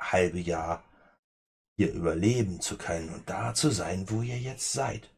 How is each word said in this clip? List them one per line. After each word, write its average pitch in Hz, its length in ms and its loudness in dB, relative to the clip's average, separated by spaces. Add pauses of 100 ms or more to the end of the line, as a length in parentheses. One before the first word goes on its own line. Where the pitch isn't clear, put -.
halbe 90 400 2
Jahr 82 420 -2 (920)
hier 95 160 4
überleben 90 720 2
zu - 160 -4
können 82 320 -4
und - 180 -12
da 113 240 -4
zu 151 180 4
sein, 92 380 -2
wo 110 140 0
ihr 123 160 -4
jetzt 131 340 -4
seid. 123 460 -4